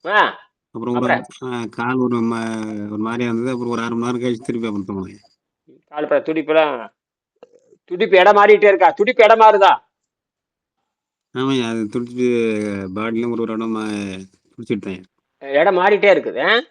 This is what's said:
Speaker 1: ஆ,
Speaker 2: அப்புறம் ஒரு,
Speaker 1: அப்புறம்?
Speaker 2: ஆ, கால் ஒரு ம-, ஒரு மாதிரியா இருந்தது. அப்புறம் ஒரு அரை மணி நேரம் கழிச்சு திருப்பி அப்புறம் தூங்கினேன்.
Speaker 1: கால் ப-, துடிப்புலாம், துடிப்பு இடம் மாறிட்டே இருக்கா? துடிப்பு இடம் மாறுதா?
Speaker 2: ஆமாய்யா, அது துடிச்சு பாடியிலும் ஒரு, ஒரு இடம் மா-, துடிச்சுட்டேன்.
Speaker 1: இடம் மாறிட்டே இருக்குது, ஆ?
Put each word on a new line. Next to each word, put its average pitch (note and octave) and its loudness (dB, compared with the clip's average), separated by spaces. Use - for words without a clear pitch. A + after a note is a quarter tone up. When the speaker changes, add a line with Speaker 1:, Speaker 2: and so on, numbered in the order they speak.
Speaker 1:
ஆ, G3 2
Speaker 2:
அப்புறம் A#2+ -6
ஒரு, B2+ 0
Speaker 1:
அப்புறம்? G#2+ -6
Speaker 2:
ஆ, B2 -8
கால் B2 -4
ஒரு A#2+ -2
ம-, A2+ -6
ஒரு G#2+ -8
மாதிரியா A#2+ -4
இருந்தது. A#2+ -4
அப்புறம் A#2+ -6
ஒரு A2+ -6
அரை A#2 -6
மணி A#2 -4
நேரம் B2 -4
கழிச்சு A#2+ -6
திருப்பி A#2 -6
அப்புறம் G2+ -8
தூங்கினேன். G2 -12
Speaker 1:
கால் D3+ -6
ப-, D3 2
துடிப்புலாம், D#3 0
துடிப்பு F#3 2
இடம் G3+ 6
மாறிட்டே G#3 6
இருக்கா? F3+ 4
துடிப்பு A3+ 2
இடம் A3 6
மாறுதா? G3+ 6
Speaker 2:
ஆமாய்யா, C3 -2
அது A2+ -4
துடிச்சு B2 -4
பாடியிலும் A2+ -4
ஒரு, A2+ -4
ஒரு A2 -6
இடம் A2+ -6
மா-, G2+ -8
துடிச்சுட்டேன். G2 -10
Speaker 1:
இடம் D#3 2
மாறிட்டே G3+ 4
இருக்குது, A#2 -4
ஆ? G#3 2